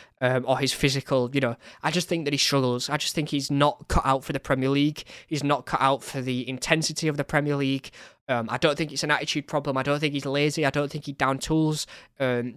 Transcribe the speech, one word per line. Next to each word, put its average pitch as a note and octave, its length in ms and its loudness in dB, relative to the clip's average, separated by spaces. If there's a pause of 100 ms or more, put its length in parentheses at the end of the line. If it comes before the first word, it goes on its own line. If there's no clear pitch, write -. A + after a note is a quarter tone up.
(200)
um, B2+ 280 2
or C3 100 4
his C#3 140 0
physical, C3+ 600 0
you C#3 80 2
know. A#2+ 160 0 (280)
I D3+ 80 0
just F3 160 0
think E3 160 -2
that C#3+ 100 -2
he C3+ 40 0
struggles. B2+ 520 2
I D3 60 -2
just - 180 -4
think D3+ 140 -2
he's C#3+ 240 -2
not C#3+ 340 2
cut - 180 2
out C3+ 200 2
for - 80 -6
the C#3+ 80 -2
Premier C3 300 0
League. D3 340 2 (240)
He's D3 160 -2
not C#3+ 200 0
cut - 160 -2
out C3+ 220 2
for - 180 -8
the B2+ 280 -2
intensity D#3+ 580 0
of D3 100 0
the C#3+ 80 -2
Premier D3 300 0
League. C3+ 360 -2 (360)
Um, A#2 220 -2
I A2+ 80 -4
don't C#3+ 220 2
think D#3 120 -2
it's C3+ 140 -6
an D3 60 0
attitude D3 360 0
problem. C#3 300 -2
I C3 60 0
don't C#3+ 180 0
think D3 140 -2
he's C#3 100 -4
lazy. C#3+ 400 0
I C#3 60 4
don't C#3+ 200 0
think D3 140 -10
he C#3+ 80 -8
down C3+ 240 0
tools, D#3 500 0 (320)
um, B2 380 0